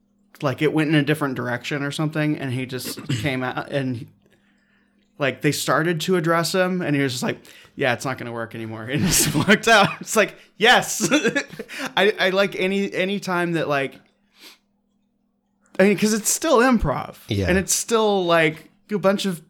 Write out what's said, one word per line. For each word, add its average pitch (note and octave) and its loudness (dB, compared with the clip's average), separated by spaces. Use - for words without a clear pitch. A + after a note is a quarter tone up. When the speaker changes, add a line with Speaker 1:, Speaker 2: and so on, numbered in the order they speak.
Speaker 1:
like, C#3 -4
it D3+ 2
went D#3 0
in D#3+ 4
a D3 4
different C#3+ 0
direction B2 -4
or C#3+ -4
something, D3+ -2
and C3+ -6
he B2+ -4
just - -8
<coughs> A#2 -4
came C3 -2
out, B2+ -6
and, B2+ -4
like, C3 -2
they D3+ 2
started D#3 0
to F#3 0
address E3 0
him, F#3 0
and D3 0
he C#3 2
was C3+ 0
just B2 -6
like, D#3+ -4
"Yeah, B2+ 0
it's A#2 -6
not C3 -6
gonna A#2+ -10
work A#2 -10
anymore," A2 -10
and C#3 -2
<laughs> G3 2
just D3+ 0
walked G#3+ 2
out. G#3 6
It's - -8
like, G3+ 2
yes! G#3 2
<laughs> - -2
I, G3+ 4
I F#3 2
like G3 0
any, G3 0
any F#3 -2
time F3 -2
that, D#3+ 0
like, C3+ -4
I F#3+ 6
mean, G3+ 4
'cause G#3+ 2
it's G#3 -2
still D#4 2
improv. A3+ 2
Speaker 2:
Yeah. G2 0
Speaker 1:
And F3+ 4
it's F#3 -2
still, G#3+ 0
like, E3 2
a G#3 -2
bunch G3 2
of E3+ -4